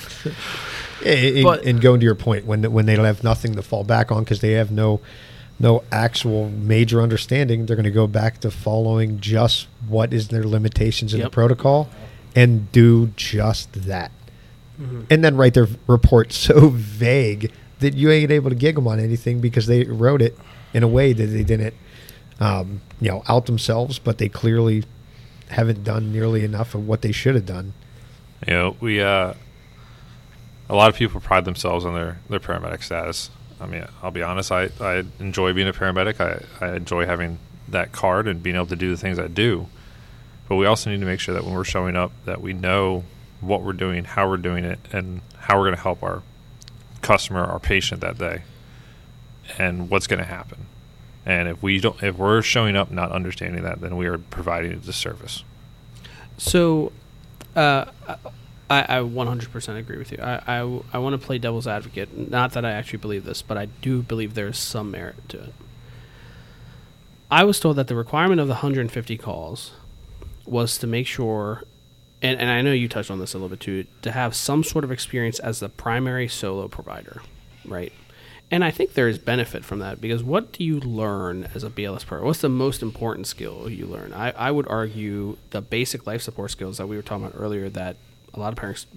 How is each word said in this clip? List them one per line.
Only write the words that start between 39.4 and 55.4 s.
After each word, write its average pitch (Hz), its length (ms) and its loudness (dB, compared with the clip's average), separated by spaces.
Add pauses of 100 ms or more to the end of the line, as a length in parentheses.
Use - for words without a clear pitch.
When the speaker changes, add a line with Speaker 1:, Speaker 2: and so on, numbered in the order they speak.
Speaker 1:
But 95 100 0
we 98 100 4
also 107 240 2
need 101 80 -4
to 95 80 -4
make 92 140 -2
sure 92 120 -6
that 87 100 -4
when 90 120 -6
we're 92 80 -4
showing 90 320 -2
up, 90 160 -2 (140)
that 92 140 -8
we 92 140 -8
know 92 500 0 (380)
what 92 220 -2
we're 98 100 -6
doing, 90 300 -4
how 98 260 0
we're 95 80 0
doing 87 260 -4
it, 87 140 -6 (160)
and 92 280 -6 (180)
how 101 180 2
we're 98 80 2
gonna 90 160 0
help 90 220 -4
our 90 180 -6 (800)
customer, 95 420 0
our 87 160 -4
patient 92 420 0
that 87 180 -6
day, 85 240 -6 (1120)
and 90 320 -2
what's 95 160 0
gonna 90 180 -2
happen. 87 440 -14 (580)
And 87 220 0
if 82 160 -8
we 98 160 2
don't, 104 240 -2
if 95 120 -2
we're 104 280 2
showing 107 320 0
up 98 160 0
not 87 200 -4
understanding 90 520 -6
that, 85 180 -8
then 87 160 -8
we 90 80 -2
are 87 140 -4
providing 85 540 -6
a - 20 -10
disservice. - 680 -10 (920)